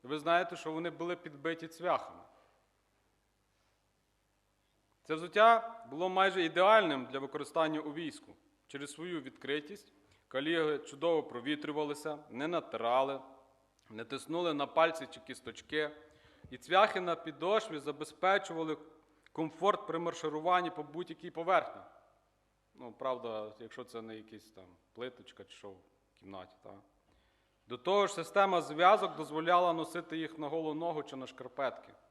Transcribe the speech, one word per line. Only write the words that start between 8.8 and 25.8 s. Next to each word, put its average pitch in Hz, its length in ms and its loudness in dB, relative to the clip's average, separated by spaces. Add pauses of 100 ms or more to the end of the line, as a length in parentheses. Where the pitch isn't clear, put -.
свою 170 280 -8
відкритість 139 720 -8 (360)
каліги 151 500 0
чудово 156 440 0
провітрювалися, 147 960 -4 (120)
не 131 180 -4
натирали, 135 720 2 (680)
не 113 140 -10
тиснули 156 500 -2
на 143 120 0
пальці 160 440 4
чи - 100 -16
кісточки. 147 680 -4 (600)
І 127 80 -14
цвяхи 190 420 4
на 175 160 0
підошві 165 600 -2
забезпечували 156 1000 -2 (560)
комфорт 175 540 0
при 165 120 -4
маршируванні 165 720 0
по 151 120 -8
будь-якій 165 480 -10
поверхні. 165 520 0 (920)
Ну, 123 180 -16
правда, 113 680 -4
якщо 120 260 -12
це 117 180 -12
не 113 140 -12
якась 107 340 -18
там 90 260 -20 (160)
плиточка 113 520 -12
чи - 120 -20
що 101 140 -14
в - 480 -20